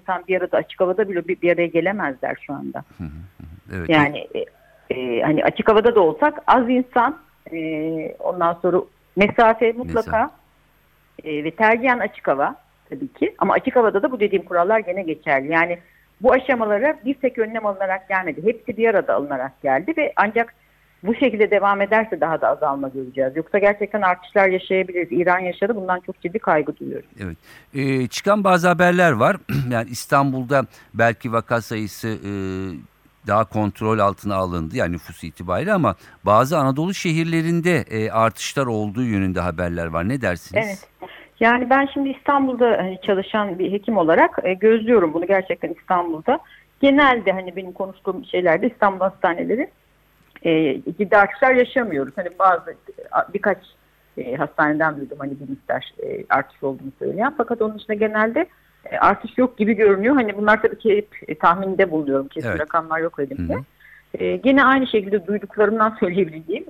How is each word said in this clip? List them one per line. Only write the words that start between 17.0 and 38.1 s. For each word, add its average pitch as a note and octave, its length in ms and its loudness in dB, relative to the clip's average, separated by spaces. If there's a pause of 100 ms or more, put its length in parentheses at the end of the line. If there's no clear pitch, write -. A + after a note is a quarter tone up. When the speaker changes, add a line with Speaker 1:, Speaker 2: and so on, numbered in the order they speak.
Speaker 1:
bir C4+ 80 -2
tek B3+ 240 -4
önlem A3 280 -4
alınarak F#3+ 440 -4
gelmedi. F3 360 -4
Hepsi A3+ 320 -4
bir A3+ 120 2
arada F#3 260 2
alınarak C#3 460 -6
geldi D3 360 0
ve - 180 -2
ancak A3 380 0 (500)
bu A3+ 120 -2
şekilde G#3+ 360 2
devam G3+ 300 2
ederse G#3 400 0
daha D#3 200 0
da A2+ 60 2
azalma C#3 420 -2
göreceğiz. C3 460 -4
Yoksa D#3+ 240 -2
gerçekten G3+ 420 0
artışlar F#3+ 480 2
yaşayabiliriz. F#3 640 -2
İran F3+ 280 2
yaşadı. F#3+ 360 -4
Bundan F#3 240 -4
çok - 220 -14
ciddi F3+ 180 -6
kaygı D#3 380 0
duyuyorum. - 320 -12 (140)
Speaker 2:
Evet. E2+ 140 -8 (380)
Ee, C3+ 320 -2
çıkan G3+ 360 0
bazı F3+ 240 4
haberler F3 440 4
var. C#3 300 2
<clears throat> B2+ 300 -4
Yani A#2 180 -2
İstanbul'da C3 760 0 (280)
belki A2+ 400 2
vaka A#2 280 0
sayısı, G#2+ 460 -8
e, G2+ 240 -6 (960)
daha G#2 180 4
kontrol G#2+ 540 -2
altına G2+ 360 0
alındı, F2 400 -4
yani F#2 160 0
nüfus - 320 -10
itibariyle, F2+ 500 -4
ama C3 220 2 (280)
bazı B2+ 340 4
Anadolu D3 360 0
şehirlerinde, E3 840 0
e, A2 340 -4